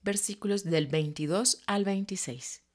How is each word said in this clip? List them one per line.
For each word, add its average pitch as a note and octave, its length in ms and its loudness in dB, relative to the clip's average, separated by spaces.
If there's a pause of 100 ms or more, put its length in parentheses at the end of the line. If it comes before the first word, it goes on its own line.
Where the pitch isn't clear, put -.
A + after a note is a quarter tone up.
versículos G3+ 600 0
del D#3+ 220 4
veintidós D#3 800 0
al G3+ 180 2
veintiséis. G3 760 -4 (120)